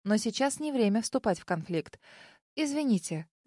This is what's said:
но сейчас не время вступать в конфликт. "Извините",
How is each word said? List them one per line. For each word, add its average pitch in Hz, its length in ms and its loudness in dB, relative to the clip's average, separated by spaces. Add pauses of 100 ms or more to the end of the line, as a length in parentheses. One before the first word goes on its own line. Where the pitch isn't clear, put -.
но 208 120 2
сейчас 254 440 0
не 302 120 -4
время 220 300 2
вступать 208 360 0
в - 60 -18
конфликт. 165 560 -4 (560)
"Извините", 269 720 0 (180)